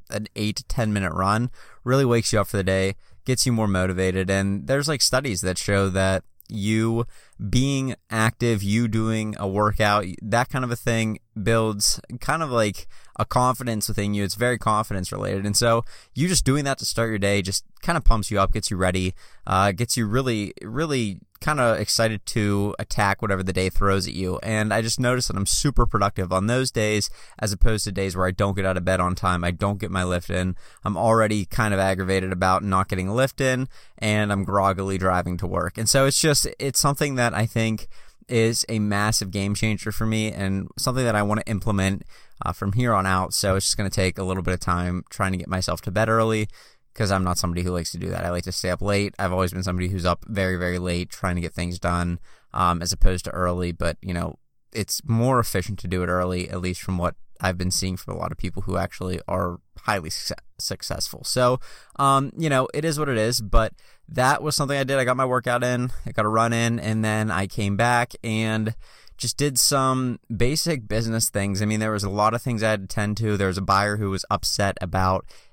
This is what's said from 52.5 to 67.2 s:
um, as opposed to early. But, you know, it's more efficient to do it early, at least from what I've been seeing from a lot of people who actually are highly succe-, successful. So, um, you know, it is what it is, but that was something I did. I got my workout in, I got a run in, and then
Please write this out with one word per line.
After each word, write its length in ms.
um, 280
as 120
opposed 320
to 60
early. 400
But, 300
you 120
know, 240
it's 340
more 340
efficient 400
to 80
do 160
it 40
early, 420
at 120
least 200
from 160
what 180
I've 160
been 140
seeing 240
from 200
a 20
lot 140
of 60
people 260
who 120
actually 520
are 320
highly 280
succe-, 240
successful. 640
So, 360
um, 400
you 120
know, 240
it 100
is 160
what 80
it 100
is, 220
but 340
that 340
was 120
something 220
I 60
did. 160
I 60
got 100
my 100
workout 380
in, 280
I 60
got 140
a 40
run 220
in, 280
and 260
then 260